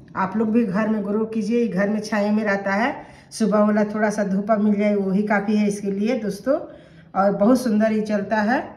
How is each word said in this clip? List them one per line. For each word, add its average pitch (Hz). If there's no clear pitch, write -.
आप 185
लोग 220
भी 233
घर 208
में 214
ग्रो 208
कीजिए, 226
घर 196
में 214
छाया 208
में 214
रहता 196
है, 240
सुबह 214
वाला 208
थोड़ा 214
सा 208
धूपा 202
मिल 208
जाए 208
वही 190
काफ़ी 208
है 208
इसके 196
लिए 220
दोस्तों। 220
और 196
बहुत 226
सुंदर 220
ये 214
चलता 208
है, 254